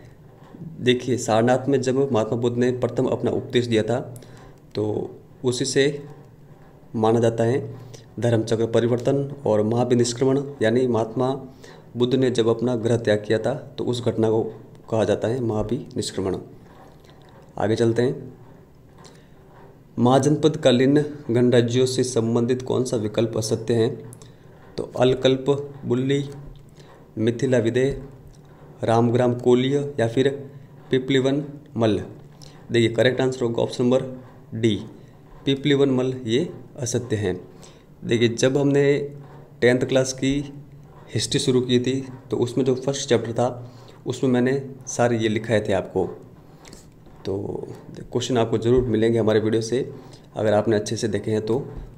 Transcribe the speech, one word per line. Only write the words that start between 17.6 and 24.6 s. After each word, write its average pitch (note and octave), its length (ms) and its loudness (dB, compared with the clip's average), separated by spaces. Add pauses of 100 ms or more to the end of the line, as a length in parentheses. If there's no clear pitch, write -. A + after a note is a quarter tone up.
चलते A2+ 260 2
हैं। C#3+ 320 -4 (1600)
महाजनपद C#3+ 580 4
कालीन C3 420 4 (320)
गणराज्यों B2 560 4
से B2+ 180 0
संबंधित A#2+ 580 0
कौन A#2 220 -2
सा B2 120 -4
विकल्प A2+ 400 -2
असत्य A2+ 380 -2
है? A2 140 2 (880)